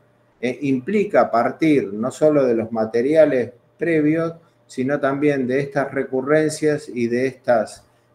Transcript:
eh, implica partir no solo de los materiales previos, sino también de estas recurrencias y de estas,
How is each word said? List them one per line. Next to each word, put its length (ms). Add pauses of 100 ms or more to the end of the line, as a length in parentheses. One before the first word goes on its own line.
(400)
eh, 220
implica 680
partir 640
no 180
solo 340
de 100
los 160
materiales 800 (260)
previos, 560 (320)
sino 340
también 480
de 120
estas 320
recurrencias 960
y 200
de 200
estas, 560 (320)